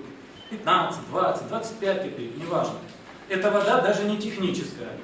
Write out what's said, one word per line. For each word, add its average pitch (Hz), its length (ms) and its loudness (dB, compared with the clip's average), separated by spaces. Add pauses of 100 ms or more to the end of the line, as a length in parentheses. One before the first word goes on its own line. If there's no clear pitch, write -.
(500)
Пятнадцать, 180 600 2
двадцать, - 380 0
двадцать 220 300 -6
пять 190 260 0
копеек, 120 320 -8
неважно. 165 400 -2 (540)
Эта 196 200 2
вода 202 300 6
даже 196 240 4
не 208 140 2
техническая. - 720 -2 (140)